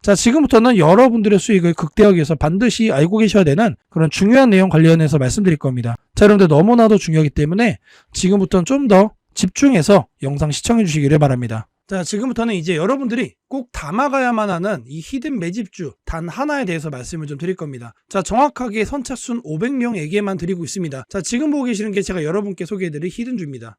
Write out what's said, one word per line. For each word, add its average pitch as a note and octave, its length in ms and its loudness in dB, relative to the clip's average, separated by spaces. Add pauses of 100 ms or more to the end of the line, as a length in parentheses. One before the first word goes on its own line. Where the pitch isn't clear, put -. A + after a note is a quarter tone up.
자, G3+ 140 2
지금부터는 A#3+ 640 4
여러분들의 G#3 600 4
수익을 E3+ 360 2
극대화하기 G3 420 2
위해서 D#3+ 180 0
반드시 G#3 560 0
알고 E3 280 2
계셔야 G3+ 260 4
되는 D#3 300 0 (160)
그런 D#3+ 200 0
중요한 A#3+ 400 4
내용 F#3+ 180 4
관련해서 D#3+ 500 4
말씀드릴 D3+ 400 0
겁니다. A#2+ 380 -4 (180)
자, G#3+ 100 4
여러분들 G3+ 240 6
너무나도 G#3 500 6
중요하기 D#3 320 0
때문에 E3+ 480 -2 (340)
지금부터는 F#3+ 520 0
좀 C#4 240 -2
더 G3+ 240 6 (220)
집중해서 G3 720 2 (160)
영상 C#3+ 280 -4
시청해 A3+ 340 0
주시기를 D3+ 340 2
바랍니다. B2 500 -2 (180)
자, F#3+ 160 -6
지금부터는 A3+ 520 -4
이제 E3+ 220 -4
여러분들이 A3+ 580 -4 (120)
꼭 C4+ 260 -10
담아가야만 A#3 760 -4
하는 F3 380 -6
이 D3+ 180 -14
히든 C4+ 340 -8
매집주 F3+ 540 -10 (140)
단 E3 240 -10
하나에 C#4+ 340 -6
대해서 D#3+ 240 -6
말씀을 D3 380 -12
좀 D3 100 -12
드릴 F3 200 -8
겁니다. B2 360 -14 (160)
자, F#3+ 140 -4
정확하게 A#3 640 -2
선착순 B3 580 -10
오백 G3 300 -6
명에게만 G3+ 640 -4
드리고 F3 260 -6
있습니다. C#3+ 460 -10
자, G3 100 -8
지금 B3+ 300 -4
보고 C#4+ 140 -2
계시는 G#3+ 280 -6
게 G3 80 -2
제가 F#3 240 -6
여러분께 F#3+ 400 -6
소개해드릴 F3 480 -8
히든주입니다. D3 680 -10